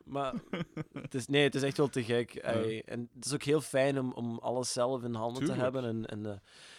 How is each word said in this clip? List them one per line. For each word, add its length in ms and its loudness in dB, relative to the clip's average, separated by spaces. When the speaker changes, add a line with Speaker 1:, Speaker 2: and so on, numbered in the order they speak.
Speaker 1:
maar 280 -2
het 220 -8
is, 120 -4
nee, 160 6
het 120 4
is 60 -2
echt 160 0
wel 120 4
te 140 0
gek. 300 2
Speaker 2:
Ja. 80 -10
Speaker 1:
Ey, 420 0
en 320 -8
het 100 -12
is 80 -4
ook 100 -2
heel 180 4
fijn 380 2
om, 120 0
om 280 -4
alles 340 -2
zelf 300 0
in 100 -2
handen 300 -2
Speaker 2:
Tuurlijk. 140 0
Speaker 1:
te 60 2
hebben 200 0
en, 220 -2
en, 200 -6
eh, 120 -6